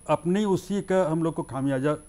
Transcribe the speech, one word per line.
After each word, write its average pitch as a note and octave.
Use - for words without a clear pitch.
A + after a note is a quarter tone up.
अपनी F3
उसी G3
का F#3
हम D#3+
लोग D#3+
को E3
खामियाजा C3+